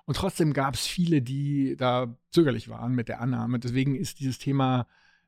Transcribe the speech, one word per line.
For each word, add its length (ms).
Und 140
trotzdem 340
gab's 340
viele, 360
die 560
da 360
zögerlich 380
waren 260
mit 140
der 140
Annahme. 360
Deswegen 360
ist 260
dieses 180
Thema, 480